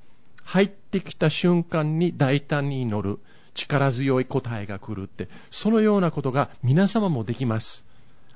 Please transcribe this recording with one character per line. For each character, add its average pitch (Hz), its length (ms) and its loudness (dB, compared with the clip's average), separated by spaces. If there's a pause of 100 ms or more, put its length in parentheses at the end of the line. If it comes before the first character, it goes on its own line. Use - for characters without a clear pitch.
(440)
入 190 200 2
っ 202 40 2
て - 320 -6
き - 140 -10
た 160 160 2
瞬 175 340 4
間 156 340 0
に 170 180 2
大 139 260 2
胆 143 260 -2
に 131 140 -2
祈 104 280 0
る。 - 80 -4 (360)
力 139 360 2
強 131 300 2
い 131 60 0
答 117 360 -2
え 101 40 -6
が 98 120 -6
来 107 160 -10
る 95 100 -6
っ - 40 -6
て、 - 200 -8 (220)
そ - 200 -2
の 226 100 4
よ 208 180 6
う - 20 4
な 170 100 4
こ 143 120 -4
と 131 80 0
が 127 200 2 (120)
皆 156 260 6
様 202 200 0
も 120 160 0
で 117 100 -2
き 131 120 -2
ま 113 140 0
す。 - 240 -8 (520)